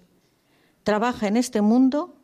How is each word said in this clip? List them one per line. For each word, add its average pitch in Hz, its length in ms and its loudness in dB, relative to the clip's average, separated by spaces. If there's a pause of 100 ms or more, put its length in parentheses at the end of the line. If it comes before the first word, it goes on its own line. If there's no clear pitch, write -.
(840)
Trabaja 220 460 -2
en 208 80 -2
este 240 240 -2
mundo 262 640 2